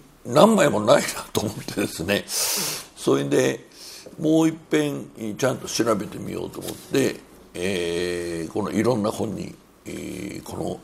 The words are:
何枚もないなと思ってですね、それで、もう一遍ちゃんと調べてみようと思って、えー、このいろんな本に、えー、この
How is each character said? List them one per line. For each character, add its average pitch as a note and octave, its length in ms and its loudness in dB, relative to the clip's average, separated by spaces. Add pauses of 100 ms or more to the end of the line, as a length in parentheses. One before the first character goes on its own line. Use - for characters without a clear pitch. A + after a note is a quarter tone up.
(260)
何 E3 300 8
枚 D#3+ 140 6
も G#2 120 0
な A#2 160 8
い - 40 4
な F#3 60 -2 (260)
と - 80 -2
思 G#2 100 -2
っ - 20 -8
て - 280 -6
で G2 60 0
す - 160 -8
ね、 G2+ 240 0
そ - 920 -2
れ C#3+ 80 -2
で、 C#3 420 2 (500)
も D#3 260 4
う D#3+ 40 4
一 D#3+ 80 -2 (160)
遍 C#3 680 -2
ち - 80 0
ゃ B2+ 60 2
ん B2 60 -4
と - 100 -12
調 A2+ 280 0
べ F2 120 -4
て - 100 -12
み G2 140 -8
よ F2+ 140 -6
う F2 40 -8
と - 100 -14
思 - 100 -10
っ A2 40 -6
て、 C3 440 0 (360)
え F2 960 -2
ー、 D#2 40 -12
こ G#2+ 120 -2
の D#2+ 80 -4
い G2 100 2
ろ A#2 140 4
ん G#2 80 0
な G#2+ 80 0
本 G#2 240 -4
に、 F2+ 180 -8 (320)
え D2+ 560 -10
ー、 - 20 -14
こ - 140 -12
の - 260 -6